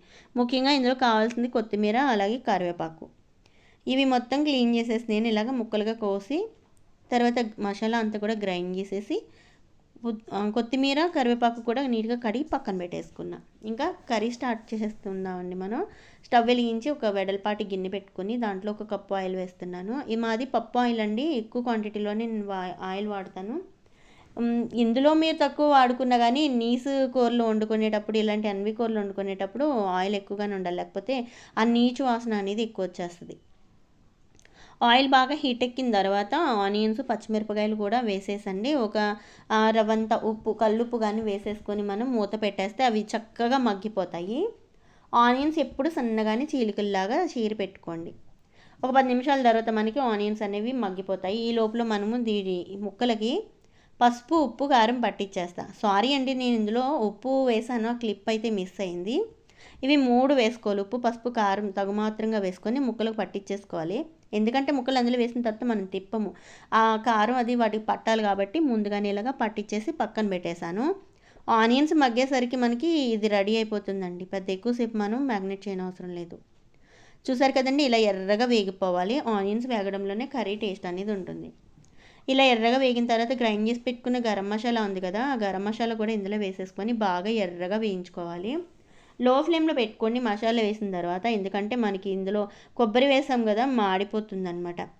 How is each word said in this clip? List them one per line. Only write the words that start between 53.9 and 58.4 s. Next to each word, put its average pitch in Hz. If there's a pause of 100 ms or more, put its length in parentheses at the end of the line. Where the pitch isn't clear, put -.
పసుపు, 240
ఉప్పు, 277
కారం 240
పట్టించేస్తా. 190 (140)
సారీ 214
అండి, 269
నేను 247
ఇందులో 233
ఉప్పు 254
వేసాను, 226
ఆ 240
క్లిప్ 220
అయితే 220